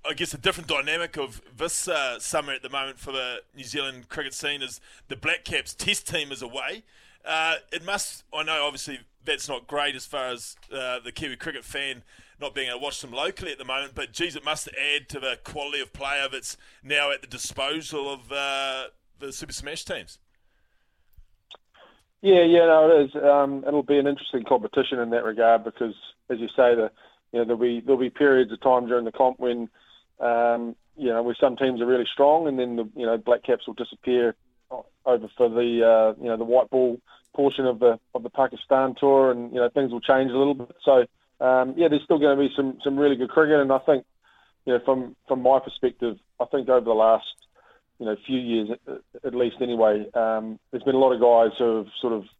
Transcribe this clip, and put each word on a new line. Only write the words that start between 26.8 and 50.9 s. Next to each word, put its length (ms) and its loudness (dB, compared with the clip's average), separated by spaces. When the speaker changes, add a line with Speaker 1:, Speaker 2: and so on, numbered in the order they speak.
Speaker 2:
you 60 -2
know, 60 2
there'll 120 -2
be, 240 0
there'll 180 2
be 100 0
periods 440 2
of 80 -14
time 260 2
during 160 0
the 80 -6
comp 300 0
when, 260 -4
um, 560 0
you 140 -4
know, 140 0
where 180 -4
some 160 2
teams 240 0
are 40 0
really 260 0
strong, 360 4
and 100 -4
then 200 -4
the, 180 -6
you 100 -6
know, 120 0
Black 260 0
Caps 240 -2
will 60 -12
disappear 600 -2
o-, 140 -14
over 300 0
for 140 2
the, 680 4
uh, 60 -16
you 60 -4
know, 80 -2
the 80 -4
white 240 2
ball 320 0
portion 300 0
of 140 0
the, 200 4
of 80 -6
the 60 -10
Pakistan 680 0
tour, 320 6
and, 240 -4
you 60 -4
know, 100 2
things 220 -2
will 80 -6
change 320 2
a 60 -2
little 180 2
bit. 180 -14
So, 200 6
um, 360 2
yeah, 100 4
there's 160 2
still 160 2
gonna 160 4
be 180 2
some, 300 -2
some 160 -2
really 160 4
good 140 -4
cricket, 320 4
and 100 2
I 80 4
think, 260 0
you 80 0
know, 100 2
from, 320 -2
from 160 -2
my 180 4
perspective, 580 -4
I 20 0
think 240 -4
over 160 4
the 80 -2
last, 320 4
you 80 -10
know, 200 -4
few 140 -2
years, 320 -2
at, 260 -10
at 100 -6
least 280 0
anyway, 440 2
um, 440 -2
there's 120 -8
been 120 0